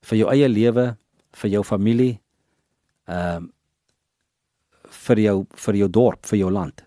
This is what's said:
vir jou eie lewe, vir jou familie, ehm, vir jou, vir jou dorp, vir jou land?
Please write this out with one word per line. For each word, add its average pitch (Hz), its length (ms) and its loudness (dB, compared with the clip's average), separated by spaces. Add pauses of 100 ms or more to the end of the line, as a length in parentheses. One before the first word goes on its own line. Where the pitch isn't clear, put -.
vir 110 160 -2
jou 107 120 2
eie 139 200 4
lewe, 117 460 0 (420)
vir 107 100 -4
jou 101 140 0
familie, 113 560 0 (880)
ehm, 87 420 -6 (1600)
vir 113 120 2
jou, 104 180 2 (180)
vir 104 200 -4
jou 101 140 2
dorp, 110 360 0
vir 107 140 -2
jou 92 120 0
land? 92 360 -6